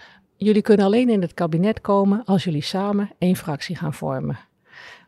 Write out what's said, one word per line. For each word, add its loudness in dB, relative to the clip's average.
"Jullie 2
kunnen 4
alleen 2
in 2
het -4
kabinet 0
komen 2
als 0
jullie -2
samen -4
één 2
fractie -8
gaan -6
vormen." -6